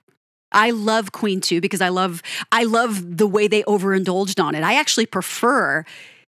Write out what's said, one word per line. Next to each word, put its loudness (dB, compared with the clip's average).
I 4
love 0
Queen -4
two -2
because -2
I 2
love, -2
I 2
love 0
the 4
way 2
they 0
overindulged 0
on 0
it. -2
I 2
actually 0
prefer 0